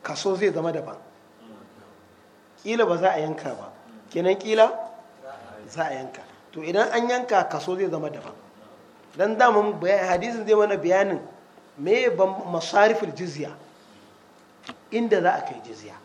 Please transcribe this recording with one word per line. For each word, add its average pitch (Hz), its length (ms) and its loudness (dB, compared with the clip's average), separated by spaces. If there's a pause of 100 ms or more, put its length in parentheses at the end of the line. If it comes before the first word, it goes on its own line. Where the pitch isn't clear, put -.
kaso 190 340 -2
zai 190 160 2
zama 165 200 -2
daban. - 240 -8 (1700)
Ƙila 226 240 2
ba 170 80 2
za 185 160 4
a 165 80 0
yanka 156 340 -6
ba. - 180 -16 (380)
Kenan 180 280 2
ƙila 220 320 4 (1000)
za 160 160 -6
a 147 100 -4
yanka. 131 280 -12 (300)
To 156 100 -14
idan 180 300 0
an 233 160 -2
yanka 247 400 0
kaso - 280 -6
zai 185 140 -2
zama 156 200 -6
daban. 117 220 -16 (840)
Dan 208 220 0
daman 208 420 4
bayan, 185 280 2
hadisin 214 380 -2
zai 214 80 6
mana 208 220 4
bayanin 180 440 2 (580)
me 226 300 2
ban 185 200 2 (240)
masariful 202 600 2
jizya. 143 380 -10 (1400)
Inda 214 320 2
za 147 120 4
a - 80 -2
kai - 220 -10
jizya. - 300 -18 (100)